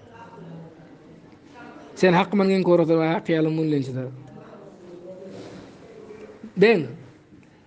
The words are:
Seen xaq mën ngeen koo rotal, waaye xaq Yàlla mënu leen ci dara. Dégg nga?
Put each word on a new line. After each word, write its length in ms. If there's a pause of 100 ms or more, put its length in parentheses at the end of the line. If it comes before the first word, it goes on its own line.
(2000)
Seen 180
xaq 220
mën 120
ngeen 160
koo 140
rotal, 200
waaye 220
xaq 100
Yàlla 200
mënu 200
leen 140
ci 80
dara. 200 (2500)
Dégg 240
nga? 100 (760)